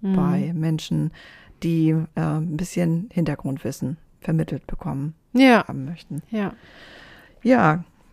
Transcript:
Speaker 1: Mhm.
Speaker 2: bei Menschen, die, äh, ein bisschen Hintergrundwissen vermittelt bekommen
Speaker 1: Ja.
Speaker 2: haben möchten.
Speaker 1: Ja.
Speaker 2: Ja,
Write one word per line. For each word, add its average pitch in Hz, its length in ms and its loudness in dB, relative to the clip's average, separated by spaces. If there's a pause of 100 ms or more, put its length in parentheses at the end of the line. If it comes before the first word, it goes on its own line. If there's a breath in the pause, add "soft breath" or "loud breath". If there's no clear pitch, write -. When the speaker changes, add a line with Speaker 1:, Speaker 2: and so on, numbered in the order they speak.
Speaker 1:
Mhm. 190 140 0
Speaker 2:
bei 180 360 0
Menschen, 156 600 -2 (500 loud breath)
die, 160 280 2 (260)
äh, 165 40 -2
ein 156 360 -2
bisschen 175 560 -2
Hintergrundwissen 143 840 -4 (220)
vermittelt 160 460 -2
bekommen 147 480 -6 (180)
Speaker 1:
Ja. 240 340 6
Speaker 2:
haben 131 180 -8
möchten. 156 460 -10
Speaker 1:
Ja. 214 220 -4 (920 loud breath)
Speaker 2:
Ja, 180 420 4 (280)